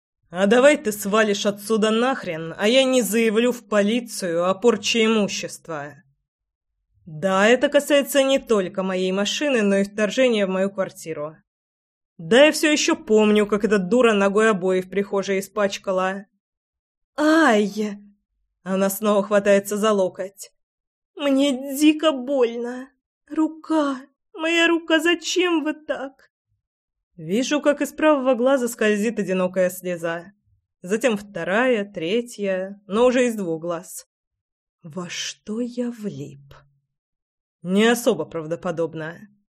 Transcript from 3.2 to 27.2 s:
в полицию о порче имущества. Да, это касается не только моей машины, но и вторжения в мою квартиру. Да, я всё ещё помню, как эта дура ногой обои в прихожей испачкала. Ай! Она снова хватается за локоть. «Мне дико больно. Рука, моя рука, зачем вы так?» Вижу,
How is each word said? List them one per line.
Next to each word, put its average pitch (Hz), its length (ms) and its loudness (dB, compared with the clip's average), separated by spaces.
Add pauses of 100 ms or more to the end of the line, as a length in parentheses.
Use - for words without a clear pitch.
в - 160 -12
полицию 202 800 0
о 190 60 0
порче 226 500 0
имущества. 170 920 -4 (1080)
Да, 190 420 0
это 247 220 4
касается 277 540 2
не 269 160 2
только 202 440 -2
моей 185 300 -2
машины, 220 480 -2
но 202 160 2
и 196 80 2
вторжения 208 640 0
в - 20 -6
мою 190 220 -2
квартиру. 160 640 -10 (800)
Да, 220 300 6
я 311 60 4
всё 302 200 0
ещё 302 240 0
помню, 214 500 2
как 208 180 -2
эта 208 140 0
дура 226 360 2
ногой 202 360 2
обои 185 300 0
в 185 80 -10
прихожей 196 520 -4
испачкала. 196 840 -4 (960)
Ай! 214 800 2 (640)
Она 190 260 -2
снова 208 340 0
хватается 202 540 2
за 214 160 2
локоть. 190 580 -4 (640)
«Мне 277 640 0
дико 302 360 4
больно. 247 760 -2 (400)
Рука, 302 720 -2 (320)
моя 330 340 0
рука, 330 320 2
зачем 339 640 0
вы 302 120 -4
так?» - 580 -12 (840)
Вижу, 208 440 -2